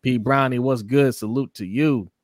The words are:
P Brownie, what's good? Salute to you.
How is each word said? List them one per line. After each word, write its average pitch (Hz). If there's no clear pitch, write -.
P 127
Brownie, 131
what's 127
good? 131
Salute 120
to 104
you. 120